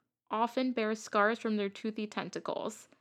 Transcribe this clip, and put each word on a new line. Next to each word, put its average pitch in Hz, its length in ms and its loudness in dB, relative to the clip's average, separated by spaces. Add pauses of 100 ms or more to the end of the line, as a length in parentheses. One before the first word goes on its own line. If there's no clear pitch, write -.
(280)
often 233 440 0
bear 220 200 2
scars 220 460 2
from 220 160 0
their 202 140 0
toothy 214 360 -4
tentacles. - 840 -6 (120)